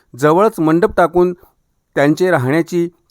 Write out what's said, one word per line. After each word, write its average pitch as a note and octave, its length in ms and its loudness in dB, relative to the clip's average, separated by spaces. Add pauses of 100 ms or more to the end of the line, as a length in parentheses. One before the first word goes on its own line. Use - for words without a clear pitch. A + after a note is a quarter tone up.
(160)
जवळच E3+ 440 0
मंडप E3 360 0
टाकून F3+ 360 0 (640)
त्यांचे D3+ 360 0
राहण्याची, E3 580 -2 (220)